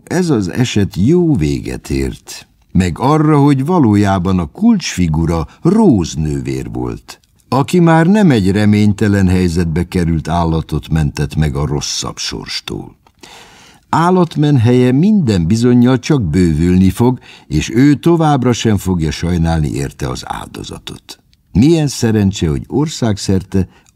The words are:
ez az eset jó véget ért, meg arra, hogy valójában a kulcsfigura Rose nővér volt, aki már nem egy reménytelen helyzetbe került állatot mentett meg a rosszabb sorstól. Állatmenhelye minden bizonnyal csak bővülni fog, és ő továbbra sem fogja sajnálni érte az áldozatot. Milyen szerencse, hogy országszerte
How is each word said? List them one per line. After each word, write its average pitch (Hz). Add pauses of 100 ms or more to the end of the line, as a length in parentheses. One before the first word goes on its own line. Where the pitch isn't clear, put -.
ez 170
az 107
eset 104
jó 160
véget 64
ért, - (240)
meg 87
arra, 151
hogy 139
valójában 101
a 85
kulcsfigura 85 (160)
Rose 160
nővér 65
volt, 60 (280)
aki 139
már 165
nem 196
egy 104
reménytelen 104
helyzetbe 87
került 82
állatot 82
mentett 73
meg 76
a 73
rosszabb -
sorstól. - (920)
Állatmenhelye 147
minden 135
bizonnyal 123
csak 143
bővülni 90
fog, 123 (280)
és -
ő 143
továbbra 147
sem 110
fogja 90
sajnálni 82
érte 65
az 64
áldozatot. - (300)
Milyen 147
szerencse, 104
hogy 69
országszerte 98 (280)